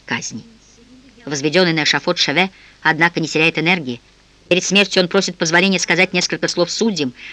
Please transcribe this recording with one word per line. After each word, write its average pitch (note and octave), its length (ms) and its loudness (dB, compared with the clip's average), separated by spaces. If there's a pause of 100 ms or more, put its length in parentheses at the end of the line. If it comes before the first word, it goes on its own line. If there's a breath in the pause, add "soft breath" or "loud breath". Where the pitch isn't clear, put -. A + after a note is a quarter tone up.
казни. - 380 -10 (800)
Возведенный D3+ 480 2
на D#3 120 0
эшафот E3+ 340 0
Шеве, F3 320 0 (320 soft breath)
однако, E3 380 2
не D3+ 80 -2
теряет D#3+ 300 0
энергии. D#3 420 -2 (480)
Перед F3 160 0
смертью G3 380 2
он F3 60 -2
просит F#3 280 0
позволения F3 420 2
сказать F3+ 340 0
несколько E3+ 340 -2
слов E3+ 240 -2
судьям, D#3+ 440 -2 (180 loud breath)